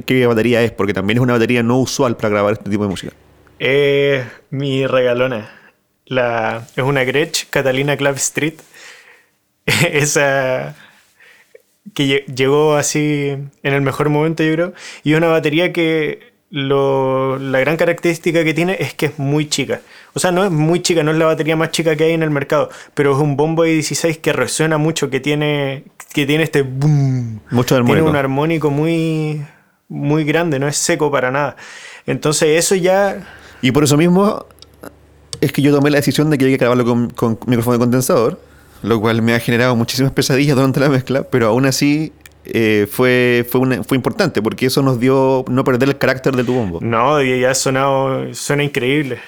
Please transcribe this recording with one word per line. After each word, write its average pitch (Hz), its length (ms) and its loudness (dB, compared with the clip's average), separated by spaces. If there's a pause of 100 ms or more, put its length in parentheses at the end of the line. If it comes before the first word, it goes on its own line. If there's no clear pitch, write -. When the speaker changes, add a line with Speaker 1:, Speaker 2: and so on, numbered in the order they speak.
Speaker 1:
qué 127 220 2
batería 117 360 2
es, 110 100 0
porque 101 200 -2
también 98 240 0
es 127 60 2
una 123 100 2
batería 120 300 2
no 120 160 2
usual 123 400 -2
para 110 100 -2
grabar 104 240 2
este 107 160 -8
tipo 101 140 -2
de 101 80 -2
música. - 240 -10 (440)
Speaker 2:
Eh, 139 640 0 (260)
mi 135 360 -4
regalona. 123 640 -2 (540)
La, 117 720 -4
es 131 80 -2
una 135 200 0
Gretsch 139 440 -2
Catalina 139 480 0
Clave 139 220 -2
Street. - 420 -4 (580)
<laughs> - 460 -20 (260)
Esa 139 840 0 (1160)
que 147 100 0
lle-, 139 280 0
llegó 143 440 2
así 147 540 0
en 139 200 -8 (120)
el 143 180 0
mejor 139 300 0
momento, 160 340 0
yo 156 80 2
creo. 175 220 -2 (280)
Y 147 100 2
es 160 60 4
una 165 100 2
batería 160 440 0
que 160 600 -4 (160)
lo, 135 880 0
la 135 200 -2
gran 143 180 0
característica 170 680 0
que 156 100 0
tiene 175 240 -2
es 135 160 -4
que 156 120 -2
es 139 120 -6
muy 147 300 -2
chica. 113 320 -4 (340)
O - 40 -6
sea, 180 140 0
no 180 120 2
es 202 60 0
muy 160 300 2
chica, 165 220 0
no 151 80 0
es 156 80 0
la 160 80 2
batería 160 300 0
más 160 160 -2
chica 160 220 0
que 156 100 0
hay 160 80 2
en 165 100 0
el 156 80 0
mercado, 143 400 -2 (240)
pero 143 180 2
es 135 60 0
un 147 180 0
bombo 160 280 2
de 165 80 2
dieciséis 156 440 -2
que 151 160 -2
resuena 156 460 0
mucho, 151 320 0
que 131 100 -2
tiene, 147 640 -2 (300)
que 147 100 2
tiene 151 200 2
este 151 180 0
boom. 131 880 0
Speaker 1:
Mucho 127 240 2
Speaker 2:
Tiene 127 80 4
Speaker 1:
armónico. 156 260 2
Speaker 2:
un 147 80 0
armónico 147 540 0
muy, 156 760 -2 (440)
muy 147 360 -2
grande, 156 340 0
no 143 100 -2
es 143 100 -4
seco 151 320 0
para 127 200 0
nada. 139 260 -2 (500)
Entonces 151 580 0
eso 202 120 0
ya 190 500 0 (360)
Speaker 1:
Y 127 100 2
por 147 120 4
eso 143 120 4
mismo 180 500 2 (920)
es 143 120 0
que 147 100 0
yo 143 120 4
tomé 143 160 4
la 143 80 4
decisión 151 320 2
de 147 80 2
que 131 60 2
hay 131 80 4
que 131 60 2
grabarlo 123 260 2
con, 120 260 0
con 113 360 -2
micrófono 120 280 2
de 117 60 2
condensador, 127 600 2 (420)
lo 107 180 0
cual 113 220 2
me 117 120 2
ha 117 60 2
generado 120 360 2
muchísimas 123 360 0
pesadillas 143 440 0
durante 135 240 2
la 139 80 2
mezcla, 127 360 0
pero 117 240 0
aún 127 180 2
así, 143 460 0 (320)
eh, 107 460 2
fue, 123 580 2
fue 127 120 0
una, 127 220 0
fue 135 140 -2
importante, 123 440 -2
porque 113 260 -2
eso 139 160 0
nos 131 180 0
dio 131 480 2
no 127 160 0
perder 135 240 2
el 139 100 -2
carácter 131 380 0
de 123 80 0
tu 123 100 0
bombo. 95 260 -2
Speaker 2:
No, 120 420 2
y 127 180 0
ya 127 100 4
ha 135 40 2
sonado, 131 800 -2
suena 143 280 -2
increíble. 135 640 -2